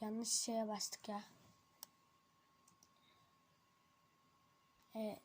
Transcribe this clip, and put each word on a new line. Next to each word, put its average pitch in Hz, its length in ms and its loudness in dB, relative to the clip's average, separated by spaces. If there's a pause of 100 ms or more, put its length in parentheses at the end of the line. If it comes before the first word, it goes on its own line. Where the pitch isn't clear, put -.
yanlış 220 280 0
şeye 226 400 4
bastık - 400 -4
ya. 208 160 -4 (3750)
Ee, 214 280 -2